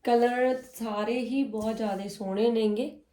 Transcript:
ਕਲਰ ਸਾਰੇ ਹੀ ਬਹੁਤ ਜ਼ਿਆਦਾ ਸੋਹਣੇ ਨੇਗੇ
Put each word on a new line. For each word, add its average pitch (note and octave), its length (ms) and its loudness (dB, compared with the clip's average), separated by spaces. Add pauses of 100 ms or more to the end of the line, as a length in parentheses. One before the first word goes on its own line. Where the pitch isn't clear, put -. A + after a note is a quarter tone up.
ਕਲਰ B3 520 4 (120)
ਸਾਰੇ A3 460 -2
ਹੀ B3+ 240 -2
ਬਹੁਤ A3 340 -4
ਜ਼ਿਆਦਾ G3+ 300 -4
ਸੋਹਣੇ G3 440 0
ਨੇਗੇ A3 500 0 (120)